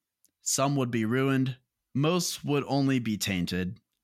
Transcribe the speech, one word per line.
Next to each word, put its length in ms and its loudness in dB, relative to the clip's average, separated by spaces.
Some 340 0
would 140 0
be 140 0
ruined, 520 2
most 500 0
would 240 0
only 300 2
be 180 -2
tainted. 640 -2